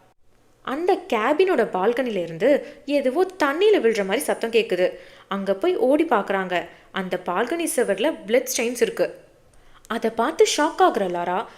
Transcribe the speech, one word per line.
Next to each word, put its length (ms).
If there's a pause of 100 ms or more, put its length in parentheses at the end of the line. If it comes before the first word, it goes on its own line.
(600)
அந்த 340 (180)
கேபினோட 500 (100)
பால்கனில 420
இருந்து 500 (200)
எதுவோ 400 (180)
தண்ணியில 320
விழுற 220
மாதிரி 220
சத்தம் 320
கேக்குது. 380 (380)
அங்க 260
போய் 240
ஓடி 260
பார்க்கறாங்க. 600 (260)
அந்த 340
பால்கனி 500
சுவர்ல 400 (120)
பிளட் 200 (100)
ஸ்டெயின்ஸ் 240
இருக்கு. 420 (640)
அதை 220
பார்த்து 360 (120)
ஷாக் 240
ஆகுற 280
லாரா 360 (120)